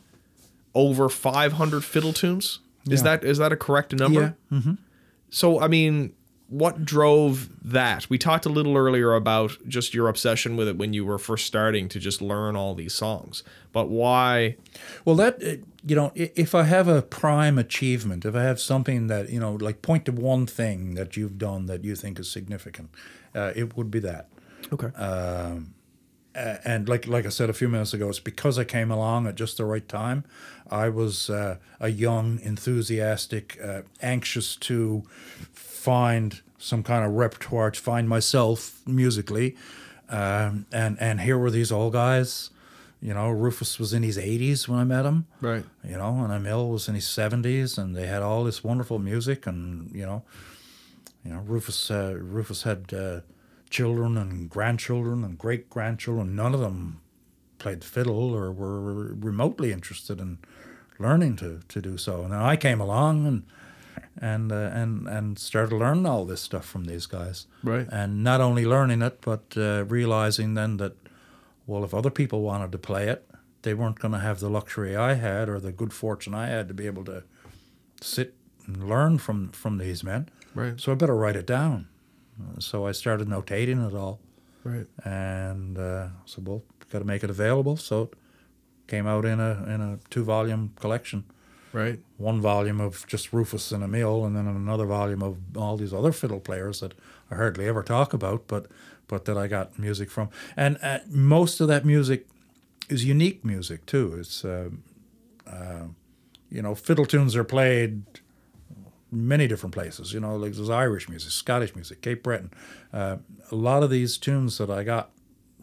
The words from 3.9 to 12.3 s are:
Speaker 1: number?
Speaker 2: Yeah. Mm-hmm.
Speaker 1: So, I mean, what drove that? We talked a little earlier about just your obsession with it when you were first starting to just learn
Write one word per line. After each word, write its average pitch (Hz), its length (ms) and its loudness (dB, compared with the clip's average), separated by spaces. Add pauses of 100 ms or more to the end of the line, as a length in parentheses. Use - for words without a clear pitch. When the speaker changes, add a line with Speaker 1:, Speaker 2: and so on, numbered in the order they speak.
Speaker 1:
number? 151 420 6 (160)
Speaker 2:
Yeah. 143 60 2
Mm-hmm. 139 160 2 (560)
Speaker 1:
So, 170 300 4
I 156 80 4
mean, 156 460 4 (340)
what 160 360 0
drove 147 640 6 (160)
that? 120 460 2
We 131 80 4
talked 160 300 2
a - 20 0
little 147 260 4
earlier 127 380 6
about 110 420 4 (120)
just 123 260 -4
your 117 140 4
obsession 113 500 0
with 110 100 2
it 95 100 -2
when 104 160 -2
you 104 120 0
were 101 140 0
first - 260 -2
starting 107 440 2
to 104 100 -8
just 95 240 -4
learn 104 320 -2